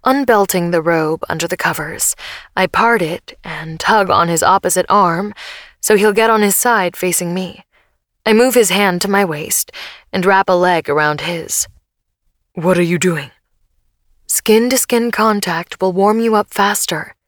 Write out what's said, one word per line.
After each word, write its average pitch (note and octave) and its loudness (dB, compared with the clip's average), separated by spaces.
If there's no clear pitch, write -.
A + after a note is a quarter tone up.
Unbelting G#3 2
the E3+ 0
robe D#3+ 0
under E3 -4
the F3+ -4
covers, - -4
I F#3 0
part A3+ 0
it E3 -6
and D#3+ -12
tug G3+ 0
on D#3+ 2
his E3 0
opposite F#3 2
arm G3 2
so A3 2
he'll G#3 2
get A3+ 2
on A3 4
his G3+ 2
side G3+ 0
facing F3 -4
me. F#3 -10
I A3 2
move A#3+ 4
his A#3 4
hand F#3 2
to G3 -4
my G3 2
waist - -6
and F#3 -2
wrap G3 4
a F#3 2
leg F3+ 2
around D3+ 0
his. E3 -6
What F3 0
are F3 2
you E3+ 0
doing? D#3 -2
Skin-to-skin A#3+ 0
contact G3+ -2
will F#3 0
warm G3+ 2
you A3+ 0
up - -2
faster. G3 -4